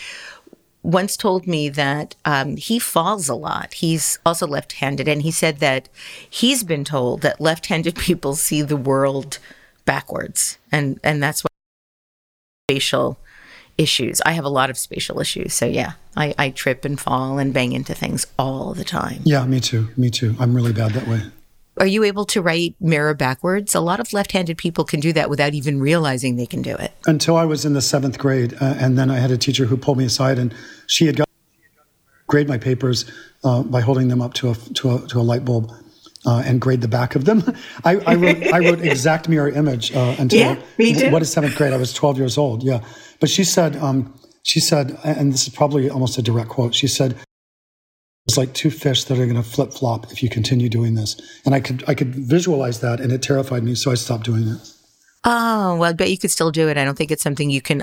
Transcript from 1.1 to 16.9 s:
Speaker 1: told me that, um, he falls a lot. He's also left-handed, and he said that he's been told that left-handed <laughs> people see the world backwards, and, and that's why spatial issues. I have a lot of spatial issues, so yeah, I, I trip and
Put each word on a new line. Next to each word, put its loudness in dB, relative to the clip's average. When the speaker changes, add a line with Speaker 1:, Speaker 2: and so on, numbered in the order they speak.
Speaker 1:
told -2
me -2
that, -2
um, 0
he -2
falls -2
a -4
lot. -6
He's -2
also 0
left-handed, -4
and 0
he -2
said 0
that 0
he's 0
been -4
told -2
that 0
left-handed -2
<laughs> -20
people 0
see 0
the -2
world -2
backwards, -6
and, -2
and 0
that's -2
why -2
spatial 0
issues. 0
I 2
have -4
a -4
lot 2
of -10
spatial -8
issues, -6
so 0
yeah, -2
I, -2
I 0
trip -4
and -4